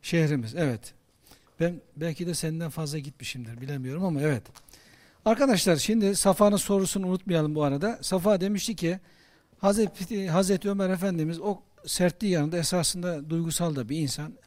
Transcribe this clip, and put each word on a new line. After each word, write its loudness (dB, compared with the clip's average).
şehrimiz, 0
evet. -4
Ben -2
belki -6
de -4
senden -4
fazla -6
gitmişimdir, -12
bilemiyorum -6
ama 0
evet. 0
Arkadaşlar 4
şimdi 2
Safa'nın 4
sorusunu 0
unutmayalım 0
bu 0
arada. 0
Safa 2
demişti -2
ki, -2
Hazreti, 0
Hazreti 2
Ömer 0
Efendimiz -2
o -4
sertliği 2
yanında 2
esasında -2
duygusal 0
da -4
bir -2
insan. -4